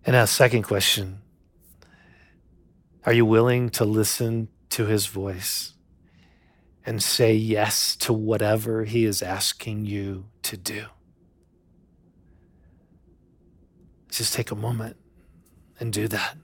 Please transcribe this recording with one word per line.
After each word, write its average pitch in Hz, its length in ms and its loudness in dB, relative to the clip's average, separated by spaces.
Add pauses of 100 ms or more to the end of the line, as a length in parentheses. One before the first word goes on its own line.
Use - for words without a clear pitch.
And 127 80 2
now, 120 120 6
second 120 380 4
question, 98 580 0 (1800)
are 117 80 4
you 117 120 6
willing 120 460 4
to 113 140 0
listen 110 640 0 (220)
to 110 160 -2
his 104 180 2
voice 95 680 -6 (1120)
and 110 160 -4
say 113 320 4
yes 107 600 0
to - 160 -4
whatever 110 720 0
he 113 220 2
is 101 160 0
asking 101 640 -6
you 98 400 -6 (180)
to - 140 -8
do? 104 260 -10 (3250)
Just - 220 -4
take - 180 -4
a 107 40 -6
moment 113 420 -6 (840)
and 117 140 -4
do 104 160 -2
that. - 340 -4